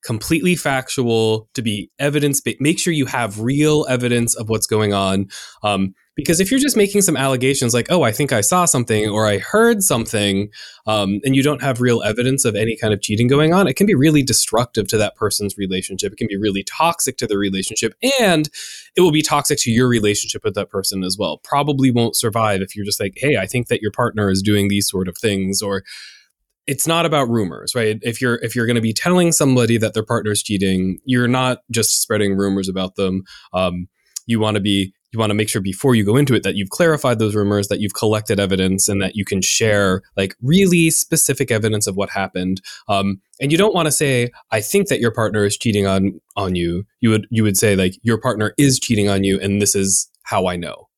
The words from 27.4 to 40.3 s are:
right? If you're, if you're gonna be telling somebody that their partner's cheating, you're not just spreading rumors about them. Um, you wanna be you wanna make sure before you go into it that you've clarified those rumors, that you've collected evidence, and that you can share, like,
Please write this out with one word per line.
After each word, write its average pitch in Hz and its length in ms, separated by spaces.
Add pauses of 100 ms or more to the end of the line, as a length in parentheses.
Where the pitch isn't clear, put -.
right? 110 300
If 117 180
you're, 120 220
if 113 120
you're 117 120
gonna 120 140
be 110 120
telling 175 380
somebody 123 460
that 107 180
their 110 100
partner's 107 380
cheating, 95 600
you're 123 220
not 127 320 (120)
just 113 300
spreading 104 360
rumors 98 320
about 92 260
them. 95 280 (300)
Um, 90 340 (400)
you 117 120
wanna 107 200
be 98 340 (200)
you 113 60
wanna 107 140
make 107 160
sure 107 120
before 98 340
you 107 100
go 104 100
into 135 180
it 98 100
that 98 120
you've 196 140
clarified 143 500
those 107 160
rumors, 101 320
that 101 120
you've 104 140
collected 107 460
evidence, 95 480
and 98 140
that 95 140
you 104 100
can 95 160
share, 101 600 (140)
like, 98 260